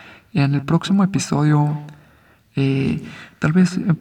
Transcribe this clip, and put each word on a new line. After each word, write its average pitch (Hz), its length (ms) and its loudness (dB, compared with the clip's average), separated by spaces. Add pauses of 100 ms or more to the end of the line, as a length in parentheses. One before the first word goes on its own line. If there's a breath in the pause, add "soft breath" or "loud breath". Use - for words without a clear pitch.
(340 loud breath)
En 139 220 0
el 135 80 -2
próximo 170 400 2
episodio... 151 760 0 (760 loud breath)
Eh, 135 480 -2 (360 loud breath)
tal 156 140 0
vez, 180 260 2 (220)